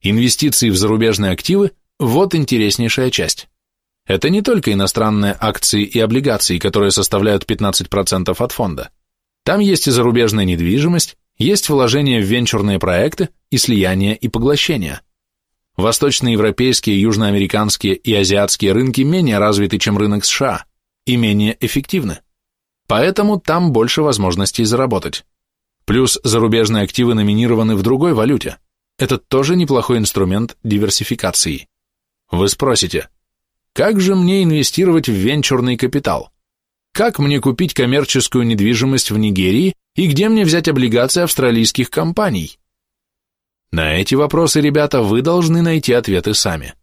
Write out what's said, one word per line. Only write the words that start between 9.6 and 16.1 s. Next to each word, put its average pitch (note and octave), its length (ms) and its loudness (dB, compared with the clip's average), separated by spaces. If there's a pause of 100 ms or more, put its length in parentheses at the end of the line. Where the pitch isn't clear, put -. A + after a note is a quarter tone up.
есть G3 260 2
и C#3 60 2
зарубежная A#2 520 2
недвижимость, G2 720 0 (220)
есть F#3 300 0
вложения C3+ 520 2
в G2+ 40 0
венчурные G#2 560 0
проекты, F#2+ 480 0 (220)
и - 60 -2
слияние, G2 600 0
и B2 120 -6
поглощение. A#2 720 -2 (760)
Восточноевропейские, A2+ 1200 0